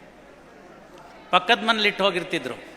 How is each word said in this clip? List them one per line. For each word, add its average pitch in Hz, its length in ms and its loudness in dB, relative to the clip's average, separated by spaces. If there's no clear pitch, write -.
ಪಕ್ಕದ 202 340 2
ಮನೇಲಿ 220 240 2
ಇಟ್ಟು 196 160 0
ಹೋಗಿರ್ತಿದ್ರು. 165 720 -4